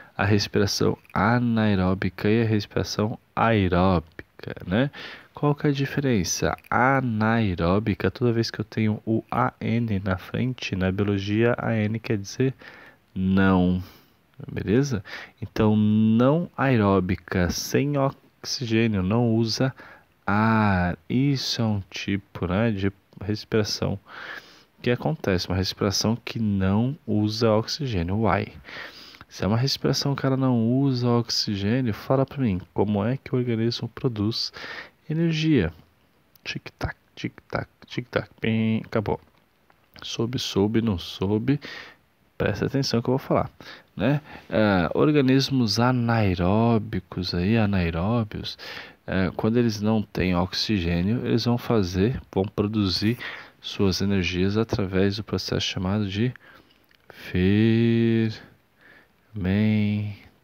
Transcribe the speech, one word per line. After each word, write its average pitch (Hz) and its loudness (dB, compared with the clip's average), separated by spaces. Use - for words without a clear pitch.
a 95 0
respiração 101 2
anaeróbica 104 2
e 113 4
a 117 2
respiração 107 -2
aeróbica, 95 0
né? 120 0
Qual 147 0
que - -2
é - 4
a 143 2
diferença? 131 0
Anaeróbica, 110 2
toda 120 0
vez 117 0
que - -8
eu 110 -4
tenho 107 -2
o 110 0
A 123 0
N 113 0
na 92 0
frente, 120 -4
na 92 2
biologia, 101 2
A 113 -2
N 110 0
quer 113 -2
dizer 127 -2
não, 95 4
beleza? 113 0
Então, 107 2
não 110 4
aeróbica, 98 2
sem 139 -2
oxigênio, 113 -2
não 113 2
usa 117 0
ar. 104 2
Isso 131 0
é 113 0
um 104 -2
tipo, - -6
né, 104 2
de 98 -2
respiração 101 -2
que 123 0
acontece, 120 -2
uma 92 0
respiração 104 0
que - -10
não 104 0
usa 107 2
oxigênio. 107 -2
Uai. 104 0
Se - -10
é 92 0
uma 107 2
respiração 135 -2
que - -6
ela 135 0
não 120 2
usa 127 0
oxigênio, 113 -2
fala 135 0
pra - -8
mim, 95 0
como 101 0
é 123 -2
que - -8
o - 2
organismo 120 -2
produz 113 -4
energia? 156 0
Tic-tac, - -10
tic-tac, - -8
tic-tac, - -6
pim, 110 0
acabou. 104 -4
Soube, 120 -6
soube, 107 0
não 107 0
soube, 110 -2
presta - -2
atenção 131 -2
que - -4
eu 127 0
vou 131 0
falar, - -2
né? 135 0
Ah, 98 2
organismos 131 2
anaeróbicos 110 2
aí, 92 2
anaeróbios, 101 -2
eh, 90 0
quando 113 0
eles 117 2
não 110 2
têm 90 -2
oxigênio, 90 0
eles 117 0
vão 117 0
fazer, 101 0
vão 95 0
produzir 104 -2
suas 98 -2
energias 95 0
através 98 0
do 107 -8
processo - -4
chamado 98 -2
de 110 -2
fermentação, 113 2